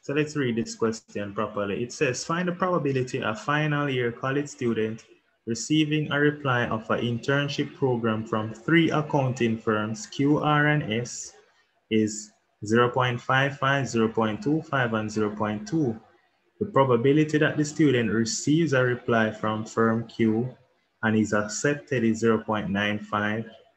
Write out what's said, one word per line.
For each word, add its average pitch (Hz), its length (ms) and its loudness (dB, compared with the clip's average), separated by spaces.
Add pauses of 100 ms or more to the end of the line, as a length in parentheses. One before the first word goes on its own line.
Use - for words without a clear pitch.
So 143 120 -6
let's 147 220 -2
read 127 200 0
this 113 180 -4
question 110 600 -4
properly. 104 480 -4
It 120 100 -8
says, 127 320 -2
"Find 175 240 -2
the 175 40 -2
probability 143 680 -2
of 110 180 -4
final 147 480 0
year 123 240 -2
college 139 360 -4
student 110 560 -4 (420)
receiving 151 640 0
a 139 80 0
reply 139 480 2
of 110 240 -4
an 107 100 2
internship 139 760 -2
program 113 480 0
from 110 280 -2
three 165 380 4
accounting 127 680 0
firms, 107 480 -2
Q 143 320 2
R 147 280 4
and 147 260 2
S, - 400 -6 (580)
is 110 420 0 (320)
zero 120 260 4
point 123 300 0
five 139 380 0
five, 135 300 0
zero 113 200 2
point 110 340 -2
two 151 200 0
five, 123 320 -2
and 107 160 -2
zero 107 240 0
point 107 340 -4
two. 131 320 -2 (580)
The 104 80 -2
probability 135 720 2
that 147 200 2
the 151 60 2
student 127 460 2
receives 135 640 0
a 127 100 4
reply 120 480 2
from 110 360 -4
firm 113 420 2
Q 113 480 0 (460)
and 110 140 2
is 107 180 2
accepted 127 680 -2
is 110 160 0
zero 113 180 2
point 104 320 -4
nine 104 280 0
five. 104 460 -2 (320)